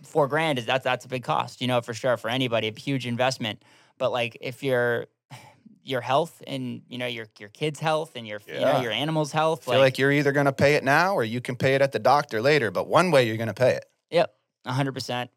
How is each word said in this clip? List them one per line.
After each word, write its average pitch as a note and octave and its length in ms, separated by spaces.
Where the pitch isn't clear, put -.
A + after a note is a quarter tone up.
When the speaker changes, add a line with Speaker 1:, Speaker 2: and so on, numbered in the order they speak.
Speaker 1:
four D3+ 240
grand D3+ 320
is, A2+ 60
that's, B2+ 180
that's B2+ 220
a - 20
big B2+ 160
cost, B2+ 380
you B2 60
know, B2 140
for A#2 120
sure, A#2+ 240
for A2 120
anybody, A#2 380
a A2 120
huge C3+ 280
investment. A#2+ 560
But, B2 140
like, A#2+ 300
if C3 220
you're, A#2+ 420
your B2+ 180
health C#3 460
and, B2 420
you B2 80
know, B2 80
your, A#2 220
your G#2 100
kids' D3+ 300
health D#3 360
and A#2 120
your, G#2 200
you - 120
know, - 0
Speaker 2:
Yeah. C3+ 220
Speaker 1:
your A#2 100
animals' D3+ 400
health, D#3+ 340
Speaker 2:
Feel B2 100
Speaker 1:
like C3 60
Speaker 2:
like C3+ 180
you're C3+ 120
either C#3+ 200
gonna C#3 200
pay C#3+ 240
it C3+ 80
now D#3+ 300
or D3+ 100
you A#2 180
can B2+ 140
pay C3+ 200
it C3+ 60
at C3+ 120
the - 60
doctor B2+ 420
later, C#3 300
but F2+ 160
one D#3+ 240
way C3 160
you're A2 100
gonna A2+ 160
pay A#2+ 220
it. - 100
Speaker 1:
Yep, D#3+ 260
a B2 80
hundred C3+ 200
percent. B2 440